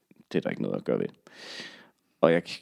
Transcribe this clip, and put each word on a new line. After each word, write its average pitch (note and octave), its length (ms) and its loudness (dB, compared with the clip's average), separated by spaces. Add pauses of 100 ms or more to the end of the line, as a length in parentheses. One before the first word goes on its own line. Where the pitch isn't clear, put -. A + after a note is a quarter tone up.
(320)
det F2+ 60 0
er - 40 2
der - 80 -4
ikke - 120 -4
noget G1+ 140 -2
at - 80 -6
gøre A1 160 0
ved. - 80 -2 (1120)
Og E2 100 8
jeg, E2+ 120 4 (180)